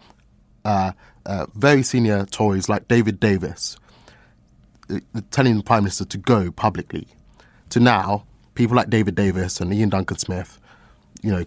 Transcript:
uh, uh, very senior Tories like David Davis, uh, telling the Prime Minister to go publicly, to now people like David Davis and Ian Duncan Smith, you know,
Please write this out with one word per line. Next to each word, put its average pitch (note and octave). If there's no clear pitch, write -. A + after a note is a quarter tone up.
uh, F#2+
uh, F#2+
very C#3
senior A2
Tories G2
like G#2
David A2
Davis, F#2+
uh, F#2+
telling B2+
the G2+
Prime A2+
Minister F#2+
to G2
go F#2+
publicly, F2+
to A#2+
now G2+
people A#2+
like A2
David G2+
Davis F#2
and F2+
Ian G#2+
Duncan F#2+
Smith, F#2
you G#2+
know, F2+